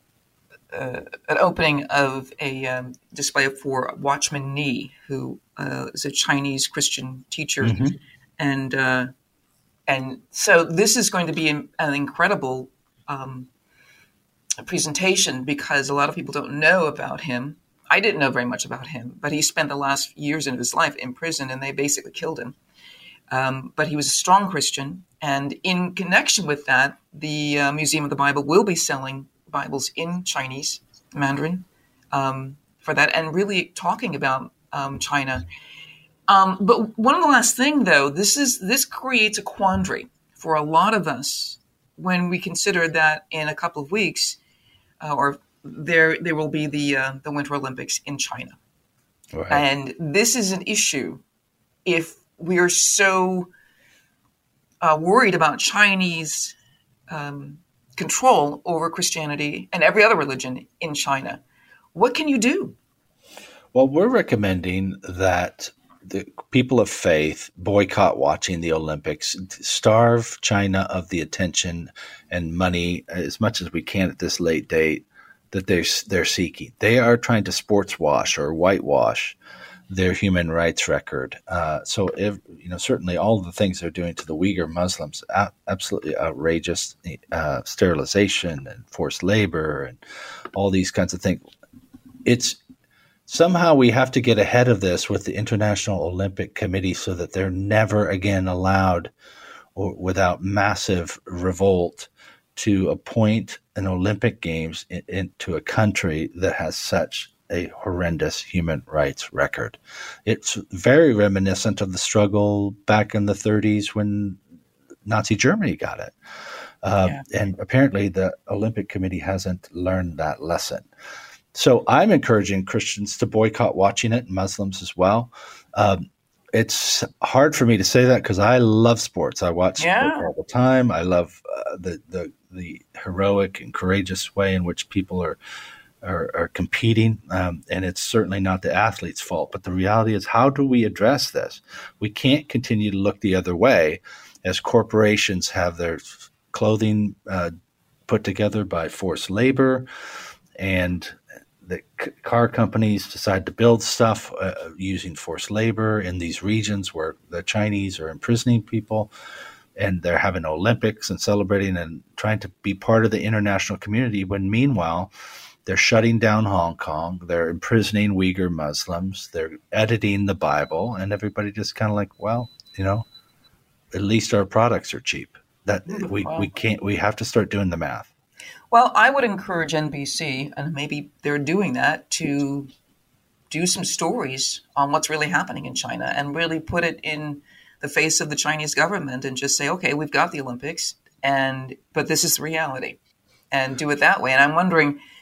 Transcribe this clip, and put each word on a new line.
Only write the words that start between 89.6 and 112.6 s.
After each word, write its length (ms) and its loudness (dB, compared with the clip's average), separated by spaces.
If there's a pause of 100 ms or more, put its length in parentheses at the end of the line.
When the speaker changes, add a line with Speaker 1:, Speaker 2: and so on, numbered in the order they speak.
Speaker 2:
and 140 -12 (580)
all 160 0
these 180 2
kinds 240 -2
of 80 -10
things. 200 0 (840)
It's 300 2 (720)
somehow 500 6
we 160 8
have 200 4
to 100 2
get 180 4
ahead 280 6
of 140 4
this 280 0
with 160 -2
the 100 -6
International 680 0
Olympic 520 -4
Committee 400 -2
so 180 -6
that 200 -8
they're 180 -2
never 560 2
again 400 0
allowed 640 2 (640)
or 200 -4
without 460 0
massive 840 0
revolt 840 0 (480)
to 340 2
appoint 720 0 (160)
an 120 -4
Olympic 540 0
Games 480 -6
in, 180 -8
into 480 -6
a 60 -4
country 760 0
that 200 0
has 220 -6
such 520 -4 (220)
a 240 -2
horrendous 680 -2
human 460 -2
rights 460 -2
record. 440 -4 (480)
It's 300 -2 (160)
very 420 6
reminiscent 680 2
of 100 -4
the 60 -6
struggle 760 2 (140)